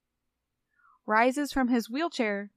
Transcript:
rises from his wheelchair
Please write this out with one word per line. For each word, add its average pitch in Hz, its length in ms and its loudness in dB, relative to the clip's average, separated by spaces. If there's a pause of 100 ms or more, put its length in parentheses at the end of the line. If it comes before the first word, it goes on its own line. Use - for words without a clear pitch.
(1080)
rises 254 460 2
from 262 160 0
his 233 220 0
wheelchair 226 680 -4